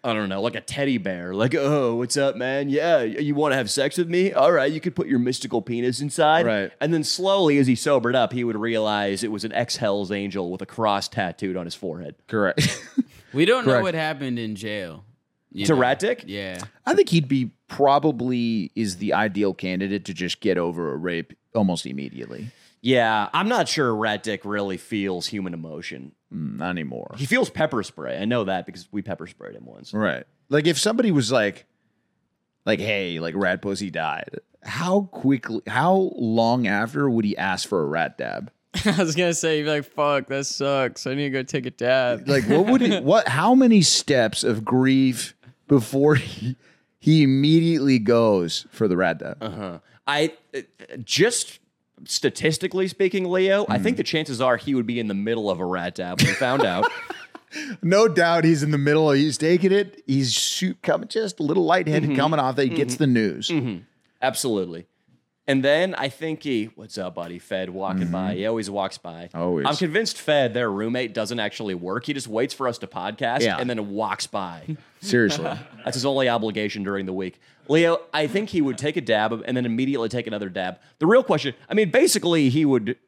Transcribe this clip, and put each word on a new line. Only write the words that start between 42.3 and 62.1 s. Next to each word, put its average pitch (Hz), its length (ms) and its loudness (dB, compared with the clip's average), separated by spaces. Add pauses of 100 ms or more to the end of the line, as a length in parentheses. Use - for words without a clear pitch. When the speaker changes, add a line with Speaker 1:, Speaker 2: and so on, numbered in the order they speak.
Speaker 2:
what 156 220 4
would 254 160 4
he, 196 180 2
Speaker 4:
<laughs> - 0 -
Speaker 2:
what, 175 260 4
how 165 280 4
many 233 280 8
steps 123 600 2
of 110 200 0
grief 131 680 2 (320)
before 139 500 4
he, 120 380 -4 (460)
he 156 240 6
immediately 143 760 4
goes 107 720 2
for 110 160 -2
the 87 100 2
rat 85 220 2
dab? - 220 -12
Speaker 1:
Uh-huh. 95 380 -10 (280)
I, 151 280 0 (200)
uh, 135 60 -8 (420)
just - 560 0 (460)
statistically 180 840 -2
speaking, 185 420 0
Leo, 190 380 2
I 208 100 0
think 220 160 0
Speaker 2:
Mm. - 40 -4
Speaker 1:
the 165 60 -2
chances 147 360 -4
are 127 160 4
he 139 180 -4
would 120 120 0
be 120 140 -2
in 110 80 -4
the 101 60 -4
middle 104 360 -2
of 87 100 0
a 92 40 -2
rat 90 320 -4
dab 90 240 -6
when 139 80 4
he - 60 0
found 131 300 0
out. 92 220 0 (100)
<laughs> - 40 -12 (800)
Speaker 2:
No 196 260 4
doubt 170 380 2
he's 160 180 4
in 151 80 -2
the 151 60 2
middle. 147 360 4
He's 143 260 2
taking 175 340 4
it. 202 340 -2
He's 135 280 0
shoot, - 480 -4
coming 175 260 -2
just 220 320 -6
a - 20 0
little 165 220 2
lightheaded 156 460 2